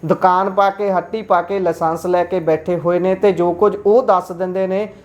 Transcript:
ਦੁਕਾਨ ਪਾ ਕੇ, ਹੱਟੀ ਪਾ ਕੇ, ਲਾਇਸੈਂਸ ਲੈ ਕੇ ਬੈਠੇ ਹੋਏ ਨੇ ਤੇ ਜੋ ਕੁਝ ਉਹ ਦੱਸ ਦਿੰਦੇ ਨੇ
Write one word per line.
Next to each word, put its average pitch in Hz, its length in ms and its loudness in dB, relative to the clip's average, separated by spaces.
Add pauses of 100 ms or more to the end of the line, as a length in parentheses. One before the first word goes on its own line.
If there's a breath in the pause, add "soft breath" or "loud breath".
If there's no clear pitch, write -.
ਦੁਕਾਨ 185 440 2
ਪਾ 196 200 2
ਕੇ, 202 220 -4
ਹੱਟੀ 185 300 -4
ਪਾ 185 200 0
ਕੇ, 196 180 -4
ਲਾਇਸੈਂਸ 165 460 -2
ਲੈ 180 180 2
ਕੇ 180 160 -2
ਬੈਠੇ 160 400 -2
ਹੋਏ 175 200 0
ਨੇ 185 160 0
ਤੇ 196 160 2
ਜੋ 175 220 0
ਕੁਝ 196 220 2 (100)
ਉਹ 214 180 4
ਦੱਸ 185 280 0
ਦਿੰਦੇ 185 360 -4
ਨੇ 196 200 -2 (180 loud breath)